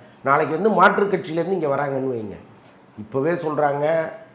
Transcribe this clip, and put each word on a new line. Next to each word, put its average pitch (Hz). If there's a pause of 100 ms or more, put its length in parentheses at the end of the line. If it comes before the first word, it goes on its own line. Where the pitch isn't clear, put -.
(240)
நாளைக்கு 143
வந்து 185
மாற்றுக் 196
கட்சியிலேருந்து 165
இங்க 170
வராங்கன்னு 135
வைங்க, 104 (600)
இப்பவே 135
சொல்றாங்க, 151 (360)